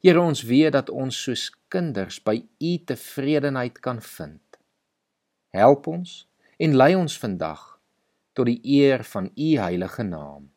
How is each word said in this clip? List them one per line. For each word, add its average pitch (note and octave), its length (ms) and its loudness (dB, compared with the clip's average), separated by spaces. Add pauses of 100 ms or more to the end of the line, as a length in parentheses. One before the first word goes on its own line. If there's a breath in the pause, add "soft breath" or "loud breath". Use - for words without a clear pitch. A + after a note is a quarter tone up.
Here, F3 160 8
ons D#3+ 240 0
weet C#3 300 2
dat C#3 160 0
ons C3 340 -8
soos - 280 -6 (180)
kinders B2+ 500 -6
by A2+ 240 -2 (160)
U E3+ 180 -2
tevredenheid C3+ 1000 -4
kan A#2+ 220 -8
vind. - 400 -18 (1120)
Help C3+ 340 4
ons F3 400 -12 (320)
en D#3 160 2
lei C#3+ 200 6
ons F3 220 -2
vandag E2 600 -8 (540)
tot C3 120 0
die A#2+ 180 -2
eer C#3 400 2
van G2 340 -8
U D3+ 200 0
heilige F2+ 460 -4
naam. C#2+ 540 -12